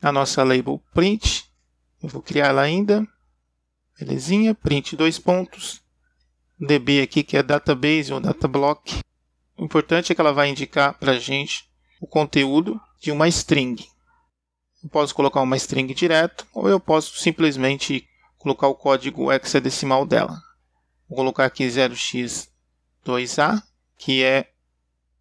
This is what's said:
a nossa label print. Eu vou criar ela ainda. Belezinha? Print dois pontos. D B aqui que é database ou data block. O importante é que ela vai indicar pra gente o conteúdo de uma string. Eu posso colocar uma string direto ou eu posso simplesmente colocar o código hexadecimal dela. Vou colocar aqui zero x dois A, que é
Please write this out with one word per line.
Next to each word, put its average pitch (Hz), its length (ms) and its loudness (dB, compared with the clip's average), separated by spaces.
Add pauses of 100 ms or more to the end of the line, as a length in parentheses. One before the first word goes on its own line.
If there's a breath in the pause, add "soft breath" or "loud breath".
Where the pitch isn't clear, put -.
a 143 100 2
nossa 139 320 2
label 131 380 0 (100)
print. - 580 -2 (520)
Eu 151 80 -12
vou 135 100 -12
criar 143 280 0
ela 135 120 2
ainda. 202 480 0 (880)
Belezinha? 165 560 0
Print 143 420 -2
dois 160 220 0
pontos. - 640 -4 (760)
D 143 200 2
B 139 220 2
aqui 135 220 0
que - 160 0
é 139 40 6
database 143 720 0
ou 135 80 -4
data - 260 -2
block. 139 540 -2 (560)
O 180 80 -8
importante 165 480 0
é - 20 0
que 165 60 2
ela 151 120 4
vai 143 180 2
indicar 139 480 -2
pra 135 180 2
gente 135 560 -8 (280)
o 165 60 -14
conteúdo 151 720 0 (220)
de 151 100 -6
uma 151 180 2
string. 135 600 -2 (960)
Eu 151 80 -18
posso 147 240 -2
colocar 139 260 2
uma 131 160 0
string 131 380 -6
direto 165 580 0
ou - 160 -2
eu 196 100 4
posso 156 380 -2
simplesmente 139 880 -2 (300)
colocar 143 300 0
o 139 80 2
código 135 580 0
hexadecimal 135 720 0
dela. - 340 -2 (720)
Vou 127 80 -14
colocar 131 300 0
aqui 127 240 -2
zero 123 260 0
x - 560 -8 (500)
dois 123 360 -4
A, 190 240 2 (340)
que 131 260 0
é 135 300 2 (680)